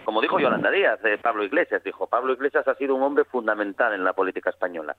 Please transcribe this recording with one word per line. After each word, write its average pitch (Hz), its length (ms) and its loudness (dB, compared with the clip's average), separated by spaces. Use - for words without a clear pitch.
como 110 160 0
dijo 165 180 0
Yolanda 110 300 2
Díaz 151 320 2
de 104 160 2
Pablo 110 260 0
Iglesias, 104 400 0
dijo, 92 240 -6
"Pablo 127 260 0
Iglesias 139 340 0
ha 131 80 2
sido 139 200 -2
un 131 60 -2
hombre 143 240 2
fundamental 107 680 -2
en 92 100 -2
la 92 100 2
política 92 380 -2
española". 85 480 -6